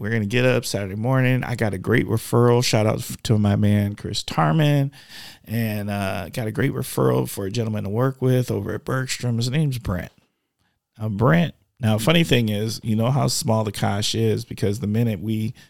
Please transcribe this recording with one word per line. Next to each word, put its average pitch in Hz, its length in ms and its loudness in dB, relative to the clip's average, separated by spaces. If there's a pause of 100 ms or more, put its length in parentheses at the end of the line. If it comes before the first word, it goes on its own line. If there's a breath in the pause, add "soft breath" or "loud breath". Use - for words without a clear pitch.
we're 117 100 -6
gonna 110 160 0
get 123 180 0
up 123 200 2
Saturday 98 320 -4
morning." 127 480 2
I 127 100 -4
got 107 200 0
a 95 40 -4
great 110 300 2
referral. 120 560 4
Shout 110 220 2
out 107 120 0
f-, - 240 -10
to 107 160 2
my 104 160 4
man, 104 400 2
Chris - 300 -6
Tarman. 147 680 2 (540 loud breath)
And, 107 440 -2
uh, 98 420 -4
got 113 180 -4
a - 20 -4
great 120 220 0
referral 131 580 0
for 101 160 -6
a 95 60 -6
gentleman 110 320 -4
to 98 60 -6
work 131 300 -2
with 127 300 2
over 101 240 -4
at - 100 -10
Bergstrom. 127 520 -4
His 117 120 0
name's 139 300 0
Brent. 92 320 -4 (880)
Now, 110 100 -4
Brent, 131 460 2 (240)
now, 110 200 2
funny 165 260 2
thing 123 240 2
is, 107 340 -4
you 110 140 -2
know 113 160 2
how 135 160 2
small 110 340 0
the 107 80 -2
Kosh 104 460 -2
is, 110 280 0
because 104 360 -4
the 135 80 -4
minute 110 320 0
we 110 340 -4 (160 loud breath)